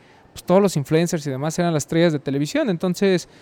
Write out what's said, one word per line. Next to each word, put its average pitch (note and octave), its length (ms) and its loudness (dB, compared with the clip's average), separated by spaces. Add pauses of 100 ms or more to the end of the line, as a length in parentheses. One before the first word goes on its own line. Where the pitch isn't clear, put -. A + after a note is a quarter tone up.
(340)
pues, - 100 -18
todos F#3 180 4
los G3+ 160 2
influencers D#3 480 0
y C#3+ 60 -4
demás C#3+ 260 -6
eran E3+ 160 0
las D3 100 0
estrellas E3 300 2
de D3 60 -2
televisión, D3+ 500 -2
entonces, F#3 580 0 (140)